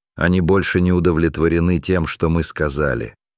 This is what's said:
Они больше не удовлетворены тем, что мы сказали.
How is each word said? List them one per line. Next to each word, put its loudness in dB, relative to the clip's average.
Они 2
больше 2
не 2
удовлетворены 0
тем, -2
что -2
мы 0
сказали. -4